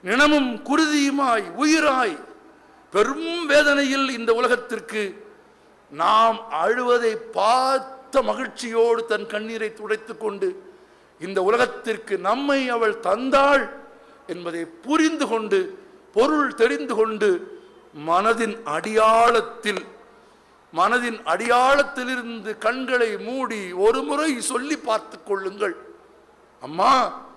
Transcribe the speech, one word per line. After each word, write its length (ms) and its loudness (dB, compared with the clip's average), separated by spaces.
நிணமும் 600 2
குருதியுமாய், 880 0
உயிராய், 680 2
பெரும் 560 -2
வேதனையில் 640 4
இந்த 220 -2
உலகத்திற்கு 960 -2
நாம் 500 2
அழுவதை 680 0
பார்த்த 1040 0
மகிழ்ச்சியோடு 840 0
தன் 220 -2
கண்ணீரை 480 -6
துடைத்துக் 460 -8
கொண்டு 480 -6
இந்த 220 -2
உலகத்திற்கு 760 0
நம்மை 500 0
அவள் 320 0
தந்தாள் 720 2
என்பதை 380 -8
புரிந்து 600 0
கொண்டு, 520 -2
பொருள் 420 2
தெரிந்து 400 0
கொண்டு, 680 0
மனதின் 580 0
அடியாழத்தில், 1200 2
மனதின் 500 0
அடியாழத்திலிருந்து 1300 0
கண்களை 600 -2
மூடி 540 -6
ஒரு 300 2
முறை 380 -2
சொல்லி 380 -4
பார்த்துக் 480 -6
கொள்ளுங்கள், 500 -4
"அம்மா." 600 0